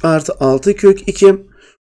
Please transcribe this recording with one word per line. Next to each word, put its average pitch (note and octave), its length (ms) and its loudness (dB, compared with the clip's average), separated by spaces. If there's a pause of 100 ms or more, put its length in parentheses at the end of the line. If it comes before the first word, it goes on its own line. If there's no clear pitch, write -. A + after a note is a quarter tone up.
artı D#3+ 300 -2
altı C3+ 440 -2
kök G3 320 0
iki. G3 380 2 (480)